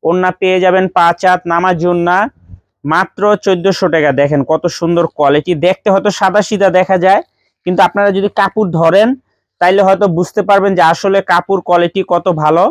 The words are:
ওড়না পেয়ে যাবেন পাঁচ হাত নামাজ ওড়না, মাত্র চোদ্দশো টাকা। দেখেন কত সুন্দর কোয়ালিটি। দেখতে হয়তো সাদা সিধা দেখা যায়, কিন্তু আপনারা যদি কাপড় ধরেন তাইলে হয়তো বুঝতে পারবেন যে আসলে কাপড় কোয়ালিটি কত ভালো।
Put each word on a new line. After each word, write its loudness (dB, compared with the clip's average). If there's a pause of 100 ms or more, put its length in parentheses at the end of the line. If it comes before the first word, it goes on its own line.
ওড়না 0
পেয়ে 0
যাবেন 0 (120)
পাঁচ 0
হাত 0
নামাজ -2
ওড়না, 0 (680)
মাত্র -2 (220)
চোদ্দশো 0
টাকা। 2
দেখেন 0
কত -2 (160)
সুন্দর 0 (100)
কোয়ালিটি। 0
দেখতে -2
হয়তো 0
সাদা 0
সিধা 0
দেখা 0
যায়, 2 (440)
কিন্তু -2
আপনারা 2
যদি -2
কাপড় -2
ধরেন 2 (520)
তাইলে 2
হয়তো 2 (120)
বুঝতে -4
পারবেন 2
যে 2
আসলে 0 (120)
কাপড় -2
কোয়ালিটি 0
কত -2 (100)
ভালো। 0